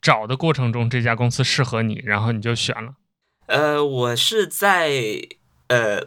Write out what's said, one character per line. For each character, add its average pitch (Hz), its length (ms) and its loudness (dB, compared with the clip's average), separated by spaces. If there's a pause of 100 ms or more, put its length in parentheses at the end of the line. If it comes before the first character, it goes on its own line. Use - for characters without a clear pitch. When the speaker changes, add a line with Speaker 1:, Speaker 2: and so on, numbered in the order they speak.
Speaker 1:
找 110 240 2
的 127 100 -4
过 160 160 2
程 123 200 0
中 117 180 0
这 123 100 0
家 117 140 2
公 120 160 2
司 131 140 0
适 - 180 2
合 113 220 0
你， 107 200 -4
然 104 160 0
后 113 120 0
你 107 100 -4
就 117 140 -2
选 - 180 -2 (100)
了？ 131 100 -16 (520)
Speaker 2:
呃， 147 380 2
我 123 320 0
是 190 320 0
在， 151 800 0 (400)
呃， 110 380 2